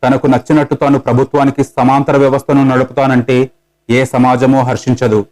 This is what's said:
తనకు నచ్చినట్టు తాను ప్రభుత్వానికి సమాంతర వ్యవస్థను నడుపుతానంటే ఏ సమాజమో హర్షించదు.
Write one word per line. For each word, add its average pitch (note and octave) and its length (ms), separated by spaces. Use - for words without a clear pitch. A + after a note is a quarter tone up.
తనకు C3+ 240
నచ్చినట్టు C#3 480
తాను C#3+ 240
ప్రభుత్వానికి C3+ 640
సమాంతర C3+ 540
వ్యవస్థను C#3 460
నడుపుతానంటే C3 880
ఏ B2+ 160
సమాజమో B2+ 560
హర్షించదు. A#2+ 720